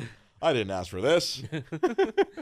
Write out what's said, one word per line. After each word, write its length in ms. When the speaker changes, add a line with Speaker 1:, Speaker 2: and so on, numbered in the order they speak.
Speaker 1:
I 100
didn't 180
ask 200
for 100
this. 480
Speaker 2:
<laughs> 40